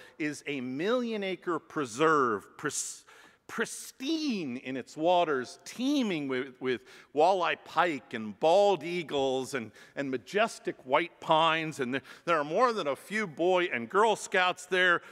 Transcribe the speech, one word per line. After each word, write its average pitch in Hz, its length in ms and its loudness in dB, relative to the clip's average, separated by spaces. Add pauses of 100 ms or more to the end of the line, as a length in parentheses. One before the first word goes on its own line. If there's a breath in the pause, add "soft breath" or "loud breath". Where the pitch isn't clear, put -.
(180 loud breath)
is 151 300 -6
a 143 140 -6
million-acre 185 1000 -4
preserve, 131 960 0
pris-, - 460 -8 (440 loud breath)
pristine 240 1080 -6
in 131 220 -8
its - 180 -12
waters, 156 680 0
teeming 220 640 -2
with, 131 320 -4
with 127 200 -2 (320 loud breath)
walleye 165 520 2
pike 160 480 -2
and 110 260 -8
bald 180 440 4
eagles 135 720 -2
and, 113 180 -6 (260 loud breath)
and 143 120 -4
majestic 180 760 -2
white 156 340 0
pines. 160 640 2
And 123 120 -2
there, 131 80 -2 (220 loud breath)
there 170 160 2
are 143 60 0
more 220 260 2
than 190 160 -4
a 135 80 -2
few 214 320 -4
Boy 175 380 2
and 120 240 -4
Girl 214 260 4
Scouts 180 520 0
there, 180 340 4 (100)